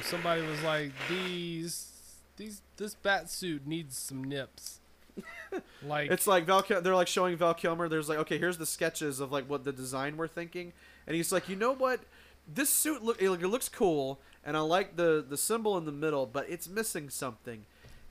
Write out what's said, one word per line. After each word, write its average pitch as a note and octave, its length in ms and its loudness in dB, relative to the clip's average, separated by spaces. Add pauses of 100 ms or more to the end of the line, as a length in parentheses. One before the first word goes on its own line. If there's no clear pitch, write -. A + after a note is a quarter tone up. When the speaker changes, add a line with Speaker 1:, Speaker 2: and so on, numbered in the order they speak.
Speaker 1:
Somebody E3+ 420 0
was D3+ 180 -4
like, D3+ 280 0 (180)
"These, F3 840 -4 (460)
these, G#3 240 -14 (160)
this G3+ 180 -6
bat F#3+ 340 2
suit D#3 380 -4
needs D3 300 -4
some C3 260 -6
nips." C3+ 560 -8 (380)
Speaker 2:
<laughs> E5 440 -10 (260)
Speaker 1:
Like D3 240 0
Speaker 2:
It's - 160 2
like F#3 180 6
Val F#3+ 160 6
Kil-, F#3+ 200 2
they're, F#3 140 4
like, F3+ 120 6
showing F3+ 300 2
Val E3 160 6
Kilmer. E3+ 340 0
There's D#3 220 0
like, D#3 100 0
"Okay, D#3+ 180 0
here's F3 200 0
the D#3+ 80 -4
sketches D3+ 560 -2
of, C3+ 100 -4
like, C3+ 180 -2
what C#3 140 -2
the C#3 80 -2
design C3+ 460 -4
we're D#3+ 100 -2
thinking." F3 460 -8 (340)
And D#3 80 0
he's E3 160 0
like, F3+ 180 2
"You G3 60 -4
know A3+ 160 4
what? C4 300 0 (520)
This G3 160 2
suit D4+ 340 2
look, A3+ 180 0
it, F#3+ 80 6
it F3+ 180 2
looks A3+ 220 0
cool, C#3+ 500 2 (260)
and D3+ 120 -2
I - 20 2
like D#3+ 380 2
the, D#3+ 300 4
the C#3+ 100 -6
symbol G#3+ 400 0
in E3 80 -4
the D3+ 60 -4
middle, C#3+ 340 0
but B2 240 -4
it's E3 180 -8
missing F#3 420 -4
something. A2+ 560 -8 (460)